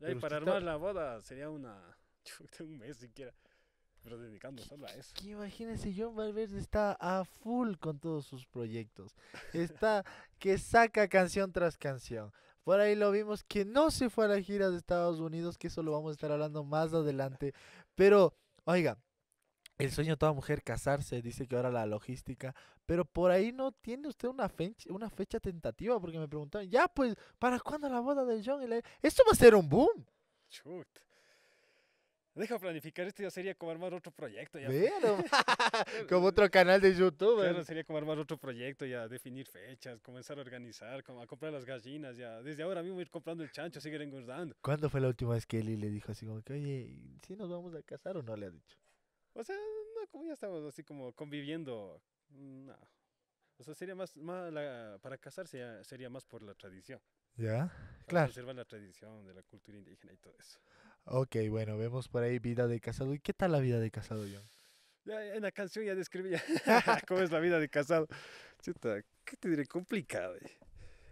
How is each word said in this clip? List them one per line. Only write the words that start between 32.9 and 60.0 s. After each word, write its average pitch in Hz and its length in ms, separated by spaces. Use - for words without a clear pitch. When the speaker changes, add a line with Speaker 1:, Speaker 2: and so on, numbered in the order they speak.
Speaker 1:
esto 202 160
ya 185 80
sería 185 240
como 170 160
armar 170 240
otro 175 160
proyecto 135 480
ya. 135 100
Speaker 2:
Bueno, 208 560
<laughs> - 40
Speaker 1:
<laughs> 226 800
Speaker 2:
como 180 160
otro 196 240
canal 185 300
de 190 120
YouTube, 185 480
Speaker 1:
Claro, 180 200
Speaker 2:
¿eh? 156 40
Speaker 1:
sería 160 200
como 160 120
armar 151 220
otro 151 180
proyecto 131 480
ya, 123 220
definir 127 400
fechas, 120 540
comenzar 127 380
a - 20
organizar, 123 640
como 123 180
a 120 60
comprar 151 240
las 135 120
gallinas 131 520
ya. 117 260
Desde 151 220
ahora 180 180
mismo 180 180
ir 165 80
comprando 165 360
el 139 80
chancho, 151 280
seguir 151 220
engordando. 135 580
Speaker 2:
¿Cuándo 147 300
fue 139 100
la 131 60
última 120 280
vez 113 120
que 113 140
Eli 110 160
le 104 140
dijo 104 200
así - 160
como 110 160
que, 131 120
"Oye, 139 440
¿sí 185 120
nos 208 120
vamos 175 280
a 143 60
casar 175 340
o 156 80
no?", 113 120
le 104 100
ha 90 40
dicho? - 260
Speaker 1:
O 233 100
sea, 381 100
no, 427 560
como 294 160
ya 320 60
estamos 185 320
así 151 180
como 135 300
conviviendo, 143 880
no. 135 460
O 127 40
sea, 147 120
sería 185 200
más, 185 220
más 170 360
la, 120 480
para 131 180
casarse 151 400
ya 113 260
sería 127 260
más 127 160
por 113 160
la 101 120
tradición. - 460
Speaker 2:
¿Ya? 117 320
Speaker 1:
Para - 380
Speaker 2:
Claro. 170 200
Speaker 1:
conservar 127 300
la 120 80
tradición 107 600
de 95 100
la 92 80
cultura 104 360
indígena 92 340